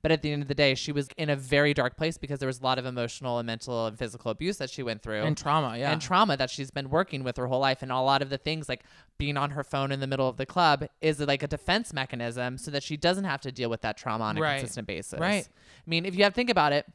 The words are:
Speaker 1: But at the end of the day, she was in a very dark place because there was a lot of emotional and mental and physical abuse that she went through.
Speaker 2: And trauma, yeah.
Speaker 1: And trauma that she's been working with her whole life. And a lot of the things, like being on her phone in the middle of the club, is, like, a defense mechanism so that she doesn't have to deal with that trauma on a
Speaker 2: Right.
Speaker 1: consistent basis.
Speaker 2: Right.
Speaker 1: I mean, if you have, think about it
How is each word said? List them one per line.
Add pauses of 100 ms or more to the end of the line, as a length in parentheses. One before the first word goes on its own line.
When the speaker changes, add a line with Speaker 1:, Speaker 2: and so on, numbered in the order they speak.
Speaker 1:
But
at
the
end
of
the
day,
she
was (100)
in
a
very
dark
place
because
there
was
a
lot
of
emotional
and
mental
and
physical
abuse
that
she
went
through.
Speaker 2:
And
trauma,
yeah.
Speaker 1:
And
trauma
that
she's
been
working
with
her
whole
life.
And
a
lot
of
the
things,
like (340)
being
on
her
phone
in
the
middle
of
the
club, (160)
is,
like,
a
defense
mechanism
so
that
she
doesn't
have
to
deal
with
that
trauma
on
a
Speaker 2:
Right.
Speaker 1:
consistent
basis.
Speaker 2:
Right.
Speaker 1:
I
mean,
if
you
have,
think
about
it